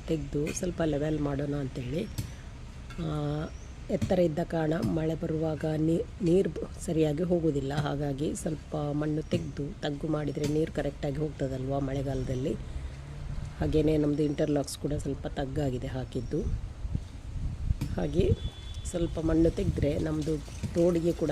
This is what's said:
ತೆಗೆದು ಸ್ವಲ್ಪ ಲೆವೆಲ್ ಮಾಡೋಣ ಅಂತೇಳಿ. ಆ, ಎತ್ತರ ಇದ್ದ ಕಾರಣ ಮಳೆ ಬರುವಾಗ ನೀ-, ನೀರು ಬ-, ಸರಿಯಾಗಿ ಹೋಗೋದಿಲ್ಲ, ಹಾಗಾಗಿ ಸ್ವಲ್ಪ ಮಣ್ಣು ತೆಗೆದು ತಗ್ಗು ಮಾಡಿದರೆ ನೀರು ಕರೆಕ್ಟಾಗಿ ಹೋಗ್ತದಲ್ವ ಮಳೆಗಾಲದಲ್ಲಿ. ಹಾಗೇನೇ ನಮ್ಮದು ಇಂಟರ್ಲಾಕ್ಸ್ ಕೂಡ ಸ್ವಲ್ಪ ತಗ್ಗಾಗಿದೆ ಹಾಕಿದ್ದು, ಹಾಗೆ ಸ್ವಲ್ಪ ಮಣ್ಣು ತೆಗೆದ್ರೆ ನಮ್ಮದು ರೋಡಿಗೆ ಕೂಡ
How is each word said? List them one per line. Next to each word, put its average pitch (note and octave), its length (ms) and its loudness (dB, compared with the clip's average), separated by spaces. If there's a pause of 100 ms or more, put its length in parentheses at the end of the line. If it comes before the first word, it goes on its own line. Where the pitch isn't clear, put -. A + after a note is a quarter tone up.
ತೆಗೆದು D3 460 0
ಸ್ವಲ್ಪ F3+ 280 -2
ಲೆವೆಲ್ D3+ 380 2
ಮಾಡೋಣ C#3+ 360 0
ಅಂತೇಳಿ. C#3 480 -2 (1000)
ಆ, - 0 - (840)
ಎತ್ತರ F#3+ 300 2
ಇದ್ದ E3+ 240 4
ಕಾರಣ D#3+ 300 0
ಮಳೆ D#3+ 420 2
ಬರುವಾಗ D#3 500 0 (120)
ನೀ-, E3 280 4 (160)
ನೀರು F#3 280 6
ಬ-, - 180 -6 (180)
ಸರಿಯಾಗಿ D#3 380 4
ಹೋಗೋದಿಲ್ಲ, D#3 500 2
ಹಾಗಾಗಿ D3 640 0
ಸ್ವಲ್ಪ D#3 400 -4
ಮಣ್ಣು D3+ 460 0
ತೆಗೆದು D3+ 600 -4
ತಗ್ಗು D3 260 -2
ಮಾಡಿದರೆ D3+ 400 0
ನೀರು D3+ 240 2
ಕರೆಕ್ಟಾಗಿ C#3+ 440 -2
ಹೋಗ್ತದಲ್ವ C#3 640 -2
ಮಳೆಗಾಲದಲ್ಲಿ. C3 720 0 (1040)
ಹಾಗೇನೇ D#3 380 4
ನಮ್ಮದು D3 260 4
ಇಂಟರ್ಲಾಕ್ಸ್ D3 540 2
ಕೂಡ D3 160 -2
ಸ್ವಲ್ಪ C#3+ 340 -2
ತಗ್ಗಾಗಿದೆ C3+ 600 0
ಹಾಕಿದ್ದು, B2+ 540 -2 (1600)
ಹಾಗೆ E3 340 2 (580)
ಸ್ವಲ್ಪ E3+ 300 -2
ಮಣ್ಣು D#3+ 300 6
ತೆಗೆದ್ರೆ D#3 500 2
ನಮ್ಮದು D#3 360 0 (400)
ರೋಡಿಗೆ E3+ 360 6
ಕೂಡ D#3 200 0